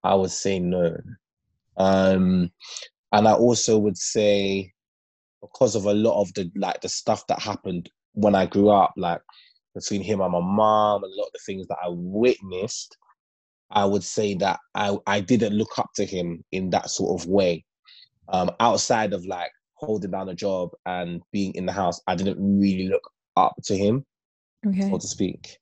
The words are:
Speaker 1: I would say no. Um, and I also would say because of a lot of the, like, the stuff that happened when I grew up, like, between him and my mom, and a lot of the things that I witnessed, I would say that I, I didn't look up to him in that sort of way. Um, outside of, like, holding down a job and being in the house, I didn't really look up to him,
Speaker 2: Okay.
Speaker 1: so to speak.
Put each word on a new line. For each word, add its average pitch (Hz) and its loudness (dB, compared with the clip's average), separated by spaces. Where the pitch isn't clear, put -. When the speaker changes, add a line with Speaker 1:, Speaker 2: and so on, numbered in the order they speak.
Speaker 1:
I 95 2
would 95 0
say 95 -4
no. 87 0
Um, 95 4
and 104 6
I 107 8
also 117 4
would 104 0
say 98 0
because 113 0
of 101 0
a 104 2
lot 107 2
of 95 -2
the, 90 -6
like, 95 -4
the 90 -8
stuff - -4
that - -4
happened 92 -8
when 101 4
I 92 4
grew 101 4
up, 98 6
like, 85 -4
between - -6
him 95 -2
and 90 0
my 87 2
mom, 104 2
and 95 -14
a 95 -16
lot 101 -4
of - -18
the - -16
things 95 -8
that - -6
I 87 -4
witnessed, 95 -2
I 101 2
would 101 0
say 104 -2
that 92 -2
I, 101 -2
I 101 0
didn't 104 2
look 107 -2
up - -4
to 101 -2
him 87 -6
in 92 -4
that - -2
sort 92 -2
of 82 -10
way. 90 2
Um, 92 0
outside 110 2
of, 90 -8
like, 90 -8
holding 104 -6
down 95 -8
a 90 -10
job 92 -4
and 87 -6
being 98 -4
in 92 -6
the 90 -4
house, 90 -2
I 92 0
didn't 95 -2
really 98 2
look - -2
up - 2
to 104 -2
him, 107 0
Speaker 2:
Okay. 196 0
Speaker 1:
so 190 -2
to - -8
speak. - -8